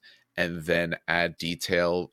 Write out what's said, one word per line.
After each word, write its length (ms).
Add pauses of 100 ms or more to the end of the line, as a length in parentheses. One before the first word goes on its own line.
(360)
and 280
then 320 (120)
add 300
detail 760